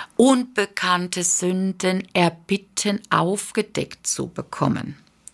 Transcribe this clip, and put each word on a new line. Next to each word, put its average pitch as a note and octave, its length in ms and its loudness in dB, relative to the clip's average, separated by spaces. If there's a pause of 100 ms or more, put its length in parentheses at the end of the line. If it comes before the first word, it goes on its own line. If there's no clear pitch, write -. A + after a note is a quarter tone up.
(160)
Unbekannte G3+ 1080 2
Sünden F#3 880 0
erbitten, F#3 960 -2
aufgedeckt - 1000 -2
zu - 220 -4
bekommen. - 680 -4 (380)